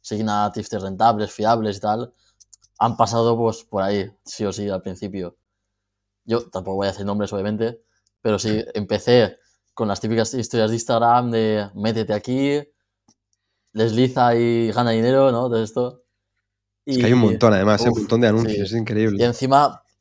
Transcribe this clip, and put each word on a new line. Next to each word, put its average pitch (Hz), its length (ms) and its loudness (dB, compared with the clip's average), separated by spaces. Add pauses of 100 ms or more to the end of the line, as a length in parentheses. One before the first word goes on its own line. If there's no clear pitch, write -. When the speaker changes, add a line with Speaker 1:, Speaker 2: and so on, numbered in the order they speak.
Speaker 1:
siguen 107 280 -4
a 104 220 0
tipsters 104 320 -8
rentables, 107 480 0
fiables 107 460 0
y - 40 -14
tal, 110 320 -4 (680)
han 113 180 0
pasado, 117 400 2
pues, 113 260 -2
por 98 200 -4
ahí, 101 260 -2 (160)
sí - 200 -10
o 98 80 -2
sí, 104 160 -6
al 92 120 -4
principio. 92 560 -10 (880)
Yo 117 240 -4
tampoco 95 280 -8
voy 98 100 -2
a 95 40 -2
decir 98 140 -8
nombres, 101 280 -4
obviamente, 107 480 -4 (400)
pero 107 180 0
sí, 110 240 -2 (100)
empecé 107 640 2 (380)
con 113 140 -4
las 98 120 -4
típicas 110 320 -2
historias 113 380 0
de 117 60 -2
Instagram 120 520 2
de 107 460 0
"métete 107 380 -2
aquí, 139 460 0 (1120)
desliza 120 600 2
y 117 360 2
gana 120 200 0
dinero", 127 400 4
¿no? 120 180 -2
Todo 113 140 0
esto. 123 400 -6 (800)
Speaker 2:
Es 135 120 -4
que 120 80 2
hay 117 80 4
un 123 60 4
Speaker 1:
Y, 113 60 4
Speaker 2:
montón, 104 280 4
además, 101 280 2
¿eh? 117 40 0
Un 120 60 2
Speaker 1:
uf, 117 80 0
Speaker 2:
montón 117 220 0
de 120 60 4
anuncios, 107 420 0
Speaker 1:
sí. 110 60 -4
Speaker 2:
es 113 60 -2
increíble. 107 400 0
Speaker 1:
Y 120 40 2
encima, 131 580 2 (180)